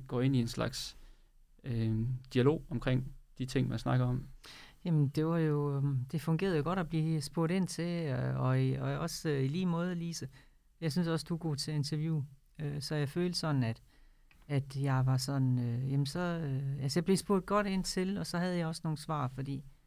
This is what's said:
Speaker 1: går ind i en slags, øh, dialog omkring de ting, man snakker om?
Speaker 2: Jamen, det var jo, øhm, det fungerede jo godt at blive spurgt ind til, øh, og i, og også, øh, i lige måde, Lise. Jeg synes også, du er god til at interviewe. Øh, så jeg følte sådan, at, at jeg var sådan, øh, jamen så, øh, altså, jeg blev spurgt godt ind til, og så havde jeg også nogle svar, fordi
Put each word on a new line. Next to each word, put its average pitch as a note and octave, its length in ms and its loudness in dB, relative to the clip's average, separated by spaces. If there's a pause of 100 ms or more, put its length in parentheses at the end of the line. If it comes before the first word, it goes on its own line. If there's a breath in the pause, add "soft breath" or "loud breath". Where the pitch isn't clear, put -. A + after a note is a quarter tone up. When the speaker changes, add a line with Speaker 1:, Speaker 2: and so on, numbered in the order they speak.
Speaker 1:
går B2 140 0
ind C3+ 140 4
i B2 40 6
en A#2 80 2
slags, - 500 -4 (680 soft breath)
øh, A2+ 360 0 (340)
dialog D3 360 4
omkring B2+ 440 0 (240)
de C3 80 -4
ting, C3 240 2
man A#2+ 100 -2
snakker B2+ 260 2
om? B2+ 220 -2 (580 loud breath)
Speaker 2:
Jamen, D3+ 220 4
det D3+ 180 0
var E3 120 2
jo, D3 400 2
øhm, C#3 340 0
det D#3 100 -2
fungerede E3 360 2
jo C#3+ 60 2
godt F3+ 160 0
at D#3+ 100 -2
blive D#3+ 320 2
spurgt E3 300 0
ind F#3 160 2
til, E3+ 380 -2
øh, C3 340 0
og C3 220 4
i, C3 120 4
og C3+ 240 -2
også, D#3+ 320 -4
øh, C#3 140 2
i C3 40 2
lige F3 180 0
måde, F3 300 0
Lise. E3 340 -6 (520 soft breath)
Jeg D#3+ 100 0
synes F3 160 2
også, E3 220 0
du F3 40 -4
er E3 40 0
god D#3+ 180 -2
til D3 160 -4
at D3+ 60 0
interviewe. D3+ 480 0 (340)
Øh, D3 220 -4
så D#3 140 -4
jeg D3 140 0
følte F3 300 -2
sådan, C#3+ 240 2
at, A2+ 180 -2 (680 soft breath)
at C#3 280 -2
jeg C3+ 300 2
var C3 120 4
sådan, C3 420 2
øh, B2 320 -2
jamen C#3 140 2
så, C#3+ 140 -4
øh, C#3+ 640 -2
altså, C#3+ 160 0
jeg E3+ 60 0
blev F#3+ 120 4
spurgt F#3+ 280 0
godt G3+ 220 2
ind F#3+ 160 0
til, F#3 340 -2
og E3 100 -4
så F3 100 -4
havde F3+ 200 0
jeg E3 100 0
også D#3+ 160 -6
nogle D#3 140 -2
svar, D3+ 300 -2
fordi C#3 360 -6 (240 soft breath)